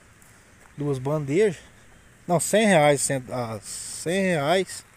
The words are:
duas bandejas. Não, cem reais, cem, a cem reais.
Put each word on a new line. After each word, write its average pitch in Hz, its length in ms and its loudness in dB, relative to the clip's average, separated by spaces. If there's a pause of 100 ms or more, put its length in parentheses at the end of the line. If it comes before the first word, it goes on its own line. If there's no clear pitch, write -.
(760)
duas 143 240 -4
bandejas. 151 600 -2 (680)
Não, 170 140 2
cem 220 260 2
reais, 147 360 6
cem, 135 280 -2
a 117 300 -6
cem - 600 -6
reais. 175 640 -2 (100)